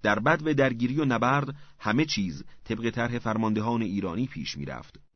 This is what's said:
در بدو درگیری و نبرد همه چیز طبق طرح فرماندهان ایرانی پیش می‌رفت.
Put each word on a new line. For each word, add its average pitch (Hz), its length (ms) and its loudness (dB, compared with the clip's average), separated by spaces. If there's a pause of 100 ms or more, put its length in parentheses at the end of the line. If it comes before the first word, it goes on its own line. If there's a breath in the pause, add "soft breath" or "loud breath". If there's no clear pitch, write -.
در 104 180 2
بدو 151 340 2
درگیری 131 460 2
و 151 60 2
نبرد 135 500 2 (240 loud breath)
همه 120 260 2
چیز 92 380 -4 (200 soft breath)
طبق 113 260 -2
طرح 117 300 -2
فرماندهان 110 640 0
ایرانی 98 460 -2
پیش - 300 -8
می‌رفت. 69 420 -10 (160)